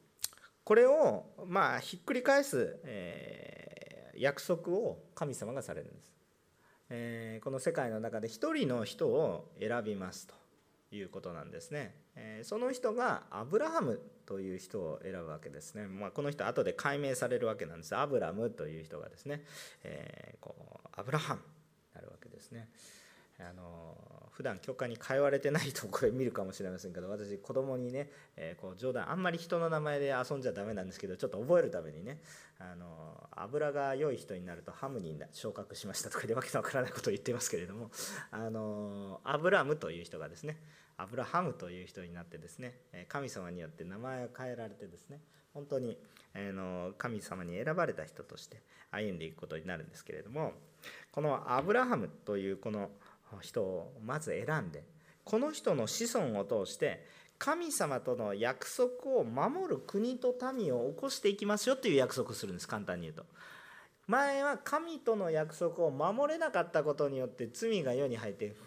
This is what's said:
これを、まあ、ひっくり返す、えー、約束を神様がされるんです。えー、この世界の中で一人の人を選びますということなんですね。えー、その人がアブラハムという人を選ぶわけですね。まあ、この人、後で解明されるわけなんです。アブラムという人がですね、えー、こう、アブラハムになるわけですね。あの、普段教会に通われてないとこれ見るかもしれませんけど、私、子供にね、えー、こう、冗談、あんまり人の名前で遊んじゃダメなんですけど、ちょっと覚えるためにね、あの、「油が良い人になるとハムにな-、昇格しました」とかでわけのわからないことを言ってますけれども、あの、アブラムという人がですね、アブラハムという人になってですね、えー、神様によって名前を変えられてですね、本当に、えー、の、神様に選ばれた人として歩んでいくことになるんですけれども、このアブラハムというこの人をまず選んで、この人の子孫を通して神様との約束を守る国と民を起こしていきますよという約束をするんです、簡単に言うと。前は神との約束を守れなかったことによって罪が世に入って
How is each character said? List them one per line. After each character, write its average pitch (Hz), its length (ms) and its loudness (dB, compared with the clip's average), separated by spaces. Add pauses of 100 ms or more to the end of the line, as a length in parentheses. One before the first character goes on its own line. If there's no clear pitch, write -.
(640)
こ 214 140 8
れ 247 100 12
を、 262 400 8 (220)
ま 170 260 6
あ、 120 60 0
ひ - 160 -6
っ - 80 -18
く 269 100 2
り 247 80 2
返 277 220 8
す、 113 400 2
え 76 1300 -10
ー、 - 60 -10
約 143 200 4
束 175 300 2
を 175 320 2 (140)
神 139 180 0
様 107 180 -4
が 135 100 -4
さ - 120 -8
れ - 80 -6
る - 80 -14
ん - 60 -16
で - 80 -20
す。 - 80 -20 (800)
え 113 500 -6
ー、 - 40 -14
こ 135 60 -2
の 135 80 0
世 160 140 2
界 131 180 0
の 110 80 0
中 110 220 -2
で - 80 -2
一 311 260 0
人 240 140 4
の 120 160 2
人 - 240 2
を 113 500 4
選 113 240 2
び 104 140 -2
ま 92 160 -4
す - 160 -12
と - 60 -20 (600)
い 101 80 -8
う 87 60 -8
こ 95 120 -10
と 90 120 -8
な 78 100 -8
ん - 80 -14
で 82 100 -10
す - 120 -12
ね。 131 200 -6 (220)
え 110 300 -12
ー、 - 40 -12
そ 208 80 -4
の 247 140 0
人 254 240 0
が 240 360 0
ア 107 140 -6
ブ 170 140 2
ラ 311 120 2
ハ 330 100 2
ム 240 200 2 (260)
と - 140 -6
い 92 160 -4
う - 20 -10
人 - 220 -6
を 78 220 -4
選 92 100 -6
ぶ 85 140 -6
わ 76 140 -6
け - 80 -12
で 71 120 -12
す - 140 -14
ね。 101 120 -8
ま 98 220 -6
あ、 - 20 -6
こ 143 120 -2
の 143 80 0
人、 120 160 -2
後 135 160 4
で 92 100 4
解 143 260 0
明 135 160 0
さ 123 120 2
れ 123 120 2
る 113 80 2
わ 110 100 2
け 80 100 -4
な 80 80 -12
ん 82 40 -12
で 82 60 -14
す。 101 120 0
ア 139 100 4
ブ 131 140 4
ラ 85 120 2
ム 107 180 0
と 76 160 -6
い 78 140 -8
う 80 40 -10
人 76 160 -10
が - 80 -10
で - 80 -16
す - 100 -20
ね、 147 180 -6 (380)
え - 520 -12
ー、 - 100 -20
こ - 100 -12 (300)
う、 - 80 -20
ア - 100 -6
ブ 131 100 -2
ラ 156 60 4
ハ 151 160 0
ム 98 60 -4
に - 60 -18 (480)
な - 60 -16
る - 80 -16
わ - 140 -16
け - 60 -18
で - 100 -18
す - 140 -20
ね。 113 160 -12 (680)
あ 90 160 -14
の、 85 420 -14 (360)
普 - 100 -10
段 107 160 -2
教 127 160 -8
会 - 140 -2
に - 100 -6
通 - 160 -2
わ 143 160 6
れ 139 100 6
て 139 100 2
な 151 140 4
い 131 80 -2
と - 160 -6
こ - 160 2
れ 110 60 8
見 127 140 2
る 120 60 2
か 101 140 -2
も 95 80 -4
し - 100 -8
れ 92 80 -4
ま 90 80 -6
せ 95 100 -10
ん 87 40 -8
け 90 80 -8
ど、 92 80 -6
私、 101 300 -6
子 - 160 -8
供 131 220 2
に 123 140 -4
ね、 143 200 -4 (260)
え 80 220 -8
ー、 - 20 -20
こ 95 100 -8
う、 90 60 -10
冗 123 160 0
談、 117 180 -2
あ 151 40 0
ん 185 80 0
ま 175 80 2
り 170 80 0
人 175 200 0
の 165 120 2
名 156 100 2
前 147 180 2
で 139 160 2
遊 127 220 2
ん 131 60 -4
じ 123 60 0
ゃ - 40 4
ダ 101 120 -4
メ 107 100 -2
な 95 80 -2
ん 92 40 -4
で 92 60 -8
す - 80 -14
け 101 60 -4
ど、 90 100 -4
ち - 80 -2
ょ - 40 2
っ - 20 -6
と 95 100 -4
覚 165 180 6
え 160 40 8
る 113 80 0
た 87 100 -2
め 80 100 -6
に 78 140 -10
ね、 143 160 -10 (380)
あ 90 180 -12
の、 80 560 -14
「油 143 400 -2
が 139 220 2
良 139 180 2
い 113 40 -2
人 - 180 -10
に 90 100 -6
な 87 100 -8
る 85 80 -12
と - 80 -12
ハ 135 180 -6
ム 127 120 -4
に 80 180 -6
な-、 71 140 -10
昇 107 200 -6
格 101 220 -10
し - 120 -10
ま 95 80 -6
し - 80 -4
た」 107 80 -8
と - 80 -4
か - 80 -4
で 113 80 2
わ 127 80 2
け - 100 -6
の 120 100 2
わ - 0 -
か - 140 -2
ら 127 60 4
な 123 80 -2
い - 20 -8
こ 113 80 -6
と - 80 0
を - 40 4
言 104 60 0
っ - 40 -10
て 127 100 0
ま 117 80 -2
す - 100 0
け 107 60 2
れ 87 100 -4
ど 95 80 -10
も、 113 160 -8 (400)
あ 113 200 -4
の、 104 720 -4
ア 139 140 2
ブ 170 120 4
ラ 175 140 8
ム 147 120 2
と 85 140 -4
い 85 120 -6
う - 20 -12
人 - 140 -10
が 76 100 -6
で - 80 -14
す - 80 -12
ね、 156 160 -6 (400)
ア 95 60 -6
ブ 120 100 -10
ラ 123 80 0
ハ 175 180 2
ム 143 120 -2
と 90 160 -10
い 90 120 -10
う 87 40 -12
人 - 160 -12
に 87 100 -10
な 87 100 -8
っ - 40 -12
て 82 120 -12
で 80 100 -14
す - 100 -16
ね、 127 160 -8 (180)
え 90 160 -14
ー、 - 40 -8
神 139 160 -4
様 92 220 -8
に 87 100 -6
よ 80 80 -8
っ - 20 -14
て 85 140 -14
名 92 140 -10
前 127 260 -6
を 113 120 -8
変 127 160 -6
え 117 40 -6
ら 113 120 -8
れ 101 60 -12
て 104 120 -14
で 87 120 -18
す - 100 -20
ね、 143 120 -16 (340)
本 143 120 -10
当 143 120 0
に、 120 180 -2 (380)
え 101 160 -6
ー、 - 20 -6
の、 92 460 -4
神 117 220 -4
様 92 220 -8
に 87 200 -4
選 156 120 0
ば 175 120 4
れ 123 80 -2
た 78 100 -6
人 - 180 -14
と - 140 -16
し - 100 -16
て - 160 -20 (280)
歩 104 220 -2
ん 85 60 -6
で 80 60 -6
い 80 80 -6
く - 40 -18
こ 82 100 -10
と 78 100 -6
に 82 100 -10
な 90 100 -4
る 78 80 -10
ん 78 40 -14
で - 80 -20
す - 80 -18
け - 80 -10
れ 76 100 -8
ど 104 80 -16
も、 139 220 -2 (580)
こ 143 120 -2
の 135 300 2
ア 131 100 6
ブ 190 100 4
ラ 254 140 6
ハ 220 100 4
ム 95 120 -2
と - 280 -2
い 98 160 0
う 92 40 0
こ - 140 -4
の 101 200 -2 (500)
人 - 220 -2
を 92 300 -2 (120)
ま 139 160 -2
ず 131 100 -4
選 117 320 0
ん 85 80 -6
で、 73 140 -10 (400)
こ 220 140 2
の 302 140 2
人 202 220 0
の 117 120 2
子 233 280 0
孫 131 240 2
を 98 60 2
通 101 260 2
し - 60 -10
て 120 300 0 (320)
神 320 340 0
様 143 280 2
と 123 160 2
の 107 180 0
約 117 340 2
束 247 440 2
を 202 120 6
守 214 440 2
る 139 100 2
国 240 400 0
と 247 180 2 (160)
民 190 220 2
を 120 200 2
起 - 60 -10
こ 277 80 0
し - 120 -4
て 202 100 6
い 202 60 2
き 202 100 -2
ま 208 100 4
す 247 140 4
よ 269 60 6
と 262 120 0
い 165 40 8
う - 20 8
約 127 200 8
束 120 160 0
を - 40 -6
す 107 120 -4
る 92 60 -4
ん 87 40 -4
で 85 40 -8
す、 - 80 -8
簡 107 160 -2
単 90 120 0
に 87 60 -4
言 80 100 -6
う - 20 -14
と。 80 100 -12 (840)
前 277 360 4
は 285 160 2
神 320 400 -2
と 226 160 4
の 185 160 2
約 156 260 2
束 170 280 2
を 151 80 6
守 214 400 4
れ 330 40 2
な 320 140 2
か 175 120 4
っ 175 100 -4
た 156 100 6
こ 147 120 4
と 143 140 4
に 135 80 -2
よ 127 100 2
っ - 20 -8
て 113 240 -4
罪 220 320 2
が 123 100 4
世 135 140 4
に 120 80 0
入 110 160 -4
っ - 20 -12
て 104 180 -2 (140)